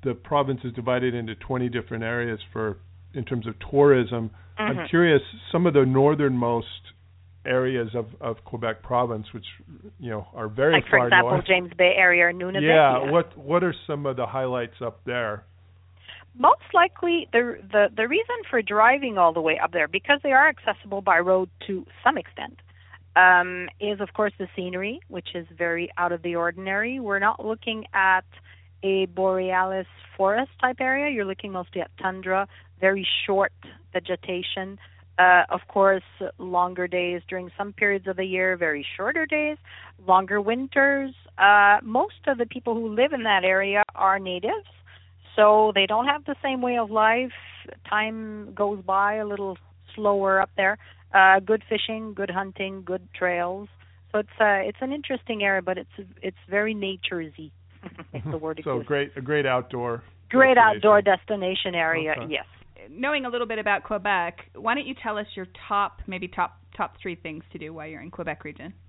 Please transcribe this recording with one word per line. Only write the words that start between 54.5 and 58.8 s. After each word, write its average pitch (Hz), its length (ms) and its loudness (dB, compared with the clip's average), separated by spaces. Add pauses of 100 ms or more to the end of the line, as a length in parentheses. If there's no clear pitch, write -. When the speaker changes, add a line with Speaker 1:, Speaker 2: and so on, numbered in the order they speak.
Speaker 2:
it's 208 140 -8
an 262 100 -6
interesting 254 520 -6
area, 196 180 0
but 185 160 -4
it's, - 120 -14 (320)
it's 190 160 -10 (120)
very 208 260 -2
naturesy. 175 760 -10 (300)
<laughs> 185 100 -18 (220)
If 127 160 -12
the 165 80 -8
word 160 240 -8
Speaker 1:
<laughs> - 40 -12
So 151 120 -4
Speaker 2:
exists. 117 100 -8